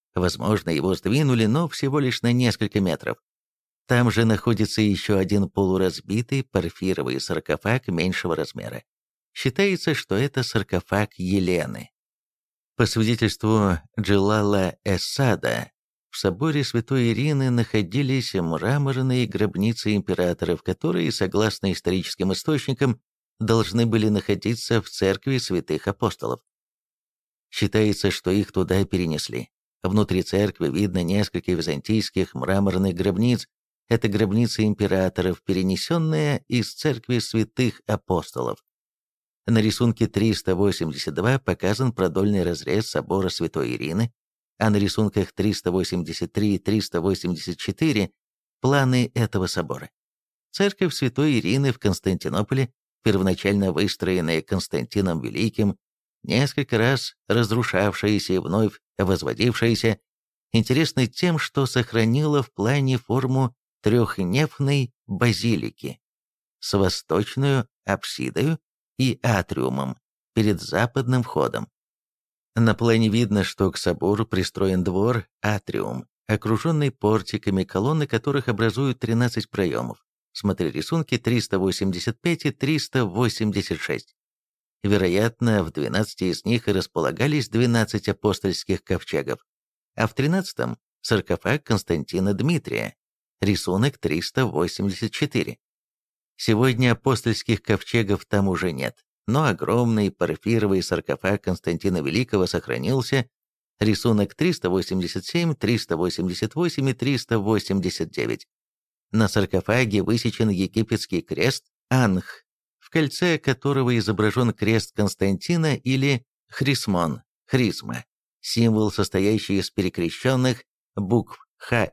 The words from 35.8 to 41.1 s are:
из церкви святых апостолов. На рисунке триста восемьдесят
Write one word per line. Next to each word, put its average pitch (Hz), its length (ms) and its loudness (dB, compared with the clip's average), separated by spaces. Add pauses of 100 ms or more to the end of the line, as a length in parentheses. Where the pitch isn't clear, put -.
из 120 280 -4
церкви 123 440 -2
святых 113 720 -2
апостолов. 71 760 -2 (840)
На 113 100 6
рисунке 110 480 2
триста 101 480 0
восемьдесят 87 600 -2